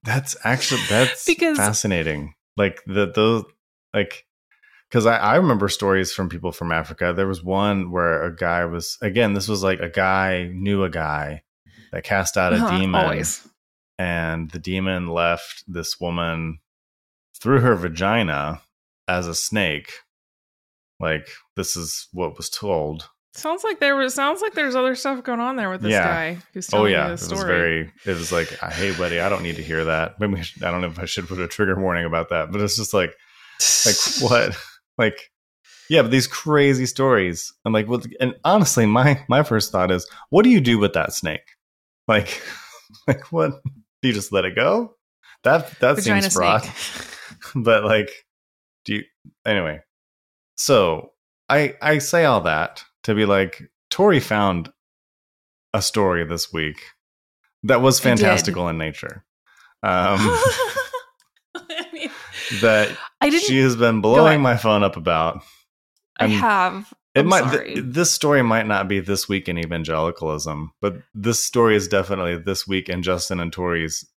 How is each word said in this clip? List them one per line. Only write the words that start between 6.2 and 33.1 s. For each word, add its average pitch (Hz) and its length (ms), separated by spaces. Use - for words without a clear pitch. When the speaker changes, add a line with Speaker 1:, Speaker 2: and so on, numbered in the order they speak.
Speaker 1:
people 85 220
from 85 220
Africa. 82 420
There 95 140
was 87 160
one 95 480
where 85 320
a 85 100
guy 87 300
was, 85 360
again, 104 340
this 98 120
was, 101 160
like, 92 160
a 87 100
guy 95 640
knew 98 300
a 90 80
guy 76 540
that 82 100
cast 98 340
out 90 160
a - 40
Speaker 2:
Uh-huh, 190 220
Speaker 1:
demon. 95 260
Speaker 2:
always. 76 420
Speaker 1:
And 82 520
the 90 80
demon 92 500
left 85 600
this 87 320
woman 82 580
through 127 200
her 117 160
vagina 85 840
as 90 220
a 82 60
snake. 82 580
Like, 78 300
this - 220
is 82 360
what 87 240
was - 140
told. 80 580
Speaker 2:
Sounds 339 300
like 440 160
there 277 160
was, 262 180
sounds 285 300
like 427 120
there's 285 200
other 254 220
stuff 262 260
going 240 160
on 247 160
there 214 160
with 185 120
this 107 100
Speaker 1:
Yeah. 202 120
Speaker 2:
guy 170 340
who's 185 200
Speaker 1:
Oh, 104 60
Speaker 2:
telling 101 140
Speaker 1:
yeah. 78 120
Speaker 2:
me 73 80
this 95 140
Speaker 1:
It 85 40
was 95 100
Speaker 2:
story. 92 120
Speaker 1:
very, 82 400
it 90 140
was 85 140
like, 82 160
"Hey, 95 200
buddy, 85 280
I 92 80
don't 95 160
need 85 120
to 80 60
hear 80 220
that." 80 340
Maybe 101 160
we 85 80
should, - 220
I 90 80
don't 90 80
know 90 80
if 80 100
I 87 60
should 85 240
put 92 100
a 90 80
trigger 95 320
warning 90 280
about 82 240
that, 80 200
but 101 100
it's 104 160
just 110 160
like, 92 220